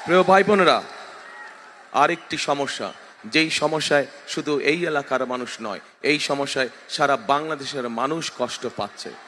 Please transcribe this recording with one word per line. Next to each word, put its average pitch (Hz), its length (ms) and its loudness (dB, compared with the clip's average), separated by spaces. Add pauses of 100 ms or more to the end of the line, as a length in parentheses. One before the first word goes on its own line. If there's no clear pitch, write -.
প্রিয় 180 180 6
ভাই 190 220 6
বোনেরা, 170 380 4 (1080)
আরেকটি 147 440 2
সমস্যা, 139 560 -2 (340)
যেই 156 240 2
সমস্যায় 151 560 2 (220)
শুধু 147 300 -2
এই 170 280 2
এলাকার 135 400 -2
মানুষ 123 340 -6
নয়, 101 200 -8 (220)
এই 147 160 2
সমস্যায় 139 500 -2 (200)
সারা 139 280 2
বাংলাদেশের 139 720 -4
মানুষ 139 500 -4
কষ্ট 123 280 -4 (100)
পাচ্ছে। 101 340 -8 (180)